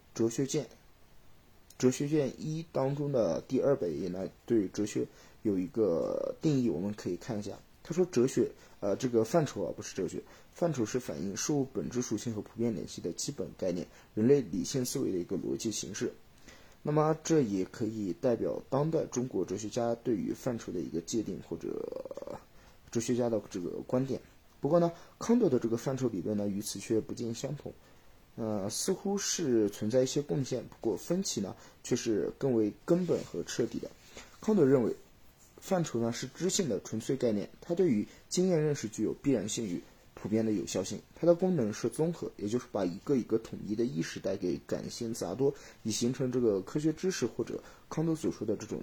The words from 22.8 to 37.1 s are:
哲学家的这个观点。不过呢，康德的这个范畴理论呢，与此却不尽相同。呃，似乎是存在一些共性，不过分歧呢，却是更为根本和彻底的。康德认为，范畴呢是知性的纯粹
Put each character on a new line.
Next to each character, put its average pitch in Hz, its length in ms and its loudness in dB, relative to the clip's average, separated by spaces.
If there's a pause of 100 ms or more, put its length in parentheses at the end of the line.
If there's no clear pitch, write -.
哲 117 80 0
学 120 160 0
家 120 120 2
的 107 220 0
这 95 100 -6
个 85 100 -4 (140)
观 131 220 0
点。 127 140 -4 (400)
不 139 80 -2
过 170 100 6
呢， 170 140 4 (260)
康 240 220 4
德 196 80 6
的 127 100 4
这 113 100 0
个 113 80 2
范 135 200 -2
畴 127 120 0
理 101 120 -2
论 104 160 0
呢， 101 100 0
与 101 160 -2
此 - 160 -8
却 110 220 2
不 - 120 -8
尽 117 220 -4
相 139 220 -6
同。 - 160 -12 (640)
呃， 107 340 -2
似 - 220 -2
乎 196 260 -2
是 120 520 2
存 107 200 -4
在 127 120 4
一 131 40 4
些 143 160 -2
共 143 220 -2
性， 123 260 -4
不 - 100 -20
过 104 160 0
分 185 260 -2
歧 - 180 -4
呢， 95 140 -4 (280)
却 127 140 0
是 104 420 0
更 135 160 0
为 107 180 4 (120)
根 175 200 4
本 160 200 2
和 - 180 -6
彻 - 240 -2
底 - 140 -6
的。 - 100 -10 (500)
康 214 140 2
德 170 100 8
认 131 200 8
为， 92 100 2 (640)
范 180 240 0
畴 123 180 -2
呢 117 120 2
是 127 160 -6
知 170 200 -4
性 180 200 0
的 95 140 0
纯 110 180 -4
粹 135 160 0